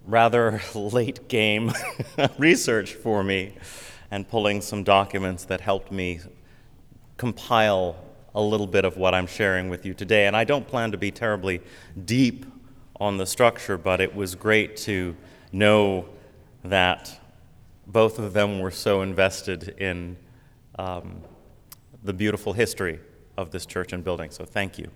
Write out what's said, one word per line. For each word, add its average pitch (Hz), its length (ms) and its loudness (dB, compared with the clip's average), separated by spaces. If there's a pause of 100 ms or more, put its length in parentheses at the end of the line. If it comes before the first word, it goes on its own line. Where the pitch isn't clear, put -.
rather 113 600 4
<laughs> - 60 -14
late 113 540 -2
game 110 460 2 (320)
<laughs> - 320 0
research 131 560 2
for 104 320 -2
me 95 300 -2 (540)
and 101 160 -6
pulling 104 360 0
some 101 240 -6
documents 98 580 4
that 92 160 -6
helped 98 320 -4
me 90 300 -6 (960)
compile 104 800 0 (360)
a 104 80 -2
little 104 260 0
bit 92 180 2
of 90 100 0
what 92 180 2
I'm 90 140 0
sharing 92 400 0
with 90 180 -8
you 95 80 -8
today. 104 340 4
And 101 100 2
I 113 80 2
don't 143 200 0
plan 113 280 -2
to 95 40 -6
be 98 140 -2
terribly 95 480 -2 (460)
deep 120 400 2 (560)
on 101 160 0
the 95 80 -2
structure, 113 520 2
but 90 220 0
it 92 160 0
was 95 180 -4
great 107 440 0
to 92 360 -4 (380)
know 101 540 4 (580)
that 92 580 0 (640)
both 110 320 4
of 104 160 -6
them 101 240 0
were 92 140 -4
so 98 320 0
invested 95 760 -2
in, 87 400 -6 (640)
um, 90 420 -10 (840)
the 98 80 -6
beautiful 101 420 -2
history 92 460 -2 (380)
of 95 140 -8
this 90 160 -10
church 90 260 -6
and 90 100 -8
building. 85 280 -6
So - 140 -14
thank 95 340 -4
you. 80 160 -14